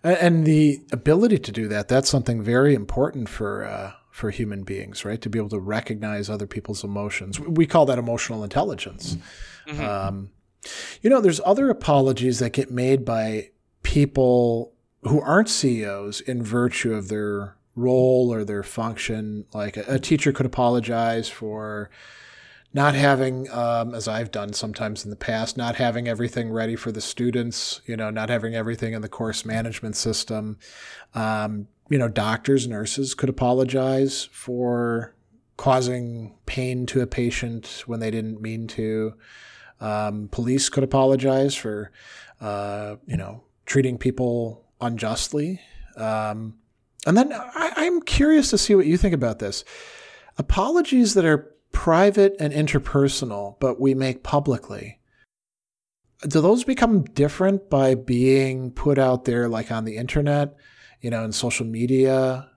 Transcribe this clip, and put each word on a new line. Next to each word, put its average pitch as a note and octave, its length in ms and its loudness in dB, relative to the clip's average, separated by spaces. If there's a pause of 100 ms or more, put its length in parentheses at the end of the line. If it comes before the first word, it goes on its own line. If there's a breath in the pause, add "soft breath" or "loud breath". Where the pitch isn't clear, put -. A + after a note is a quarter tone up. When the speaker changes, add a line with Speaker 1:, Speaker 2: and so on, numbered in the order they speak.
Speaker 1:
A-, E3 200 4
and E3 220 6
the D3+ 460 4
ability F3 480 4
to - 120 -8
do A2 160 -4
that, G#2 200 -2
that's C3 200 4
something A#2+ 360 0
very C3 320 6
important A#2+ 520 -2
for, G2+ 380 -6
uh, G2+ 280 -10 (180)
for - 180 -6
human G2+ 340 -6
beings, G2 400 -10
right? G#2+ 160 -6
To A2+ 100 -8
be A2 100 -2
able G#2 100 -4
to G#2+ 100 -4
recognize G#2 720 -6
other G#2 160 -6
people's G2+ 380 -10
emotions. G2+ 540 -8
W-, D#3 180 -4
we E3 100 6
call D3+ 220 6
that B2+ 100 0
emotional A#2 460 -4
intelligence. F#2 760 -6 (500 loud breath)
Speaker 2:
Mm-hmm. D3+ 160 -8
Speaker 1:
Um, G2 460 -4 (720 loud breath)
you A3 80 2
know, C4 120 6
there's E3 220 4
other B3 280 4
apologies B2+ 680 2
that A#2+ 160 -2
get - 160 -2
made B2+ 340 2
by A2 460 -2 (320)
people B2 920 2 (260)
who C#3+ 180 2
aren't F3+ 300 4
C A#2+ 320 0
E G#2+ 60 -4
Os G2+ 340 -8
in B2 220 -4
virtue A#2+ 500 0
of G2+ 140 -4
their G#2 500 -6 (180)
role B2+ 560 4
or G#2+ 140 -2
their G2+ 160 -4
function. G#2+ 840 -6 (100)
Like, G#2 200 -6
a, A#2 200 -4
a - 40 0
teacher D3 320 2
could C#3 140 0
apologize A#2 840 0
for G#2+ 600 -10 (880 loud breath)
not C#3+ 200 4
having, C3 560 2
um, A#2 420 -2
as A2 140 -8
I've A2 240 -6
done G#2 200 -8
sometimes G#2+ 520 -8
in G#2 80 -12
the G#2 40 -10
past, A2+ 420 -4
not A#2+ 180 -4
having A#2+ 320 -2
everything A#2 440 -4
ready A2+ 240 -4
for A2+ 160 -8
the G#2+ 100 -8
students, A#2+ 840 -4
you A#2 100 -8
know, A2 140 -6
not A2 200 -4
having A2+ 260 -2
everything A2+ 380 -4
in A2 100 -8
the G#2+ 40 -10
course - 380 -6
management A2+ 500 -6
system. G#2+ 640 -4 (560 loud breath)
Um, G#2+ 540 -4 (220)
you C#3+ 100 2
know, A#2+ 80 2
doctors, A2 600 0
nurses A2+ 460 -4
could C3 160 0
apologize C3 1040 2
for A#2+ 840 -2 (420)
causing B2 800 -2 (120)
pain B2+ 400 -4
to C3 140 0
a B2 40 0
patient A#2+ 800 -6
when A#2 140 -8
they A2 100 -4
didn't A2 320 -6
mean A2+ 280 -8
to. A2 440 -4 (640 loud breath)
Um, G#2+ 500 -6
police B2+ 400 0
could C3+ 140 0
apologize C3+ 680 2
for, G#2+ 380 -8 (500 loud breath)
uh, G#2 540 -6 (100)
you - 120 -6
know, G#2+ 260 -10 (240)
treating B2+ 320 0
people A#2+ 680 -2 (160)
unjustly. D3 800 -4 (340 soft breath)
Um, A2 600 -6 (500)
and D#3+ 100 4
then C4+ 180 4
I, E4 420 -6
I'm E4+ 260 0
curious D4 480 4
to G#3+ 80 2
see - 160 2
what F3+ 140 6
you E3+ 100 4
think F#3 160 4
about B2 240 -2
this. G2 260 -8 (760 loud breath)
Apologies C4 760 2
that F#3 120 4
are D3+ 260 4 (220)
private G3 640 6
and D3 140 0
interpersonal, C3+ 1080 0
but B2+ 200 0
we C3+ 160 4
make C3 260 -2
publicly, A#2 800 -2 (1200)
do D3+ 180 2
those B3 240 4
become A#3 400 4
different F#3 640 0
by C3+ 280 4
being C3 760 2
put C#3 300 2
out B2+ 260 2
there, A#2+ 240 2
like, A2+ 220 -4
on A2+ 120 -4
the A2 140 -6
internet, C#3+ 580 0 (460 soft breath)
you A#2+ 80 -6
know, A2+ 140 -2
in A2 80 -4
social A#2+ 340 -2
media? C3 920 2